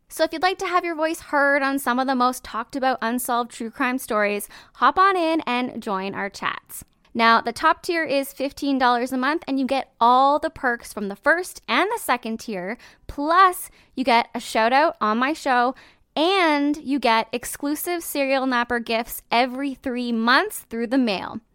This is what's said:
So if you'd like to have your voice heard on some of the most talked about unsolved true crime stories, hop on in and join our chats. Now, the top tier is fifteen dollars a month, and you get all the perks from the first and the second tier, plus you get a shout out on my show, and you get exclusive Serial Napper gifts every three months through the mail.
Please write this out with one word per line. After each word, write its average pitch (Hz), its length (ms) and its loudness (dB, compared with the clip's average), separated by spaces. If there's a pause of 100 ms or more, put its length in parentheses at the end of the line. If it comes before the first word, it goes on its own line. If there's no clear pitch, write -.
So - 160 -4
if 320 80 2
you'd 320 120 -4
like 381 160 0
to 392 80 -4
have 349 180 0
your 339 100 -4
voice 320 240 -2
heard 285 440 2
on 277 160 0
some 247 180 -2
of 262 80 0
the 269 80 -2
most 247 300 0
talked - 320 -10
about 262 260 0
unsolved 240 480 -2
true 226 220 -10
crime 254 260 -2
stories, 208 500 -2 (280)
hop 294 240 2
on 381 180 4
in 320 300 0
and 247 340 -4
join 196 320 -4
our 196 160 -6
chats. - 560 -8 (320)
Now, 226 220 6
the - 140 -2
top 320 280 2
tier 330 220 -2
is 277 300 -2
fifteen 277 440 -2
dollars 247 360 2
a 262 40 -2
month, 285 300 -2
and 269 100 -2
you 269 80 0
get 269 360 -4
all 262 360 6
the 320 120 -4
perks 240 420 -4
from 208 160 -6
the 196 80 -8
first 330 500 0
and 302 240 0
the 466 80 -2
second 226 440 -4
tier, 190 360 -8 (300)
plus 349 640 2 (240)
you 254 80 -4
get 233 320 4
a 240 60 -6
shout 233 320 2
out 302 260 4
on 214 180 0
my 254 140 0
show, 262 440 0 (420)
and 302 580 2
you 285 240 -4
get 226 320 2
exclusive 302 720 -4
Serial 269 420 -2
Napper 240 340 -2
gifts 233 420 -4 (100)
every 254 440 0
three 240 360 -4
months 247 580 0
through 233 180 -6
the 247 100 -2
mail. 226 420 -2 (160)